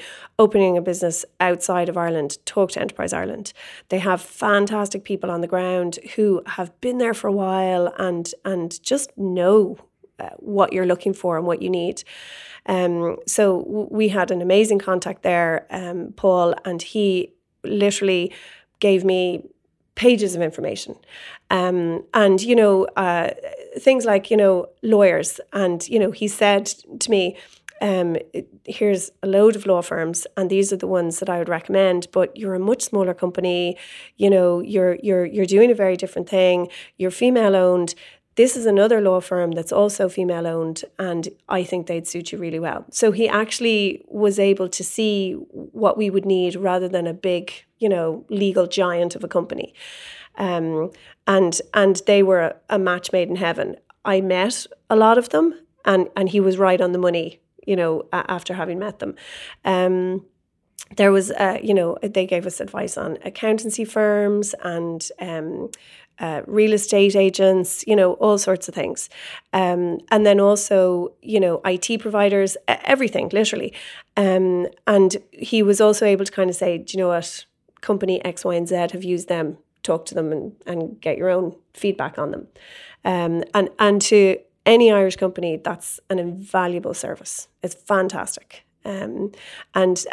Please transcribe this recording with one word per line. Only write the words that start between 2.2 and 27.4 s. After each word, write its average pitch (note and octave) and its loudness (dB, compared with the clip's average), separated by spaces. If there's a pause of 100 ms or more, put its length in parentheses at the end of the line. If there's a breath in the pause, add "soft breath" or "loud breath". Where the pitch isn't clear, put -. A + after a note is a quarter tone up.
talk - 0
to - -6
Enterprise - -6
Ireland. - -8 (340 loud breath)
They F#3+ -2
have F#3 0
fantastic G3+ -2
people F#3+ -6
on E3+ -4
the E3+ -4
ground F3+ -2 (160)
who G3+ 0
have F3+ -8 (120)
been B3 -4
there A#3 0
for G#3+ -6
a - 0
while F#3 0
and, F3 -4 (140)
and F3 -8
just - -4
know, F#3+ 2 (420)
uh, - -12
what G3+ 0
you're F#3 0
looking F3+ 0
for F3 -4
and E3 -4
what E3+ -2
you F#3 -6
need. F3 -4 (640 loud breath)
Um, F3 -2
so G3 2
w-, G#3+ -6
we G#3+ 2
had F#3 0
an F3+ -2
amazing G3+ 4
contact F#3+ -4
there, E3+ 0
um, F3+ -10
Paul, F3+ 2 (100)
and F3 -6
he G3 -2 (320)
literally G3+ 0 (480 loud breath)
gave F#3+ 4
me F#3 0 (520)
pages G#3+ 2
of E3+ -4
information. - -6 (560 loud breath)
Um, F3+ 0 (100)
and, G3 4
you A#3 0
know, G3+ 4 (140)
uh, F3 -2 (500)
things C4 4
like, G3+ 2
you A3+ 2
know, G3 4 (140)
lawyers. F#3+ 2 (140)
And, F3+ -2
you A#3 -2
know, G#3 2
he G#3+ -6
said G3+ 2 (340)
to - -6
me, F#3+ 0 (440 loud breath)